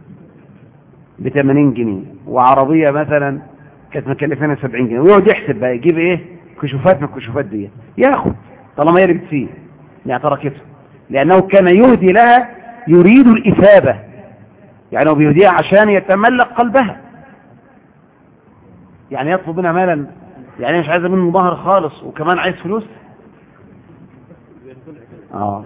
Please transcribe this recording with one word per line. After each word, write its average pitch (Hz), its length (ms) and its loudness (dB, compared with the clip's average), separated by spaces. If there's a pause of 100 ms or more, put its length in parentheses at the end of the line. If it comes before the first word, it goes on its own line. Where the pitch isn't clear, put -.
(1200)
بتمانين 135 540 0
جنيه، 110 300 -6 (240)
وعربية 135 640 0
مثلا 143 480 -4 (520)
كانت 131 160 -10
مكلفانا 139 480 -4
سبعين 123 320 -6
جنيه، 117 120 -4
ويقعد 196 280 4
يحسب 143 280 -2
بقى 123 200 -4
يجيب 156 220 -2
إيه؟ 170 220 -2 (420)
كشوفات 139 400 -2
من 147 60 -6
الكشوفات 123 380 -10
دي 101 240 -12 (280)
ياخد، 254 360 0 (440)
طالما 165 220 2
هي 190 40 4
اللي 180 100 0
بتسيب، 131 360 -8 (560)
يعني 123 180 -6
تركته، 143 380 -6 (480)
لأنه 165 320 2
كان 190 260 2
يهدي 185 440 4
لها 240 380 4 (380)
يريد 190 400 6
الإثابة، 196 720 4 (920)
يعني 143 180 0
هو 156 60 2
بيهديها 151 340 4
عشان 190 400 2
يتملك 202 580 0
قلبها، 240 500 -2 (2250)
يعني 135 200 -6
يطلب 170 280 -6
منها 170 120 -2
مالا، 170 340 -2 (540)
يعني 143 200 -4
مش 147 100 -6
عايزة 175 180 -2
منه 180 220 0
مهر 180 260 0
خالص 160 480 -4
وكمان 165 360 -4
عايز 170 160 -6
فلوس. 208 300 -8 (2500)
آه. 101 320 -8